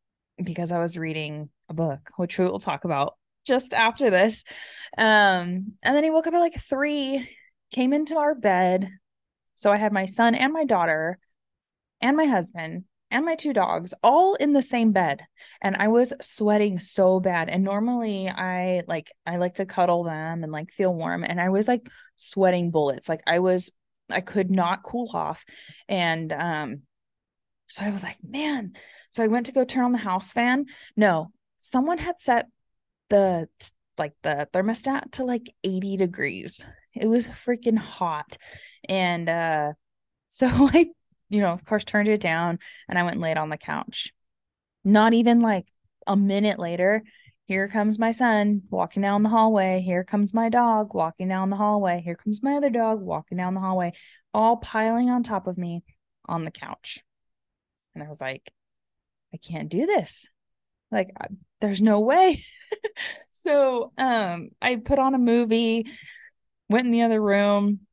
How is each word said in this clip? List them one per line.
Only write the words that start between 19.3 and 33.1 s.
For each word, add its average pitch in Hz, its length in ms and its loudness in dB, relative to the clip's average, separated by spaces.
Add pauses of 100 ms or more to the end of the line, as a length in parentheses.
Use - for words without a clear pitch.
like 180 180 -2
to 190 120 -4
cuddle 175 380 2
them 165 380 -6
and, 156 100 -8
like, 156 200 -10
feel 185 200 0
warm. 170 320 -4
And 175 160 -4
I 180 80 0
was, 202 200 2
like, 247 200 -2 (280)
sweating 180 540 2
bullets. 151 380 0
Like, 160 180 -4
I 170 120 2
was, 185 320 0 (400)
I 185 100 -2
could 190 300 -2
not 190 320 0
cool 240 320 -8
off. 156 300 -6 (440)
And, 165 440 -2
um, 151 500 -6 (880)
so - 160 -8
I 208 60 -2
was 196 120 -8
like, - 200 -12
"Man." 269 500 -6 (380)
So 233 120 -4
I 220 60 2
went 233 180 0
to - 60 -10
go 254 120 2
turn 254 200 -2
on 247 80 2
the 240 60 0
house 196 340 0
fan. 254 340 0 (300)
No, 180 360 2 (260)
someone 294 400 0
had 349 200 -6
set 240 280 2 (640)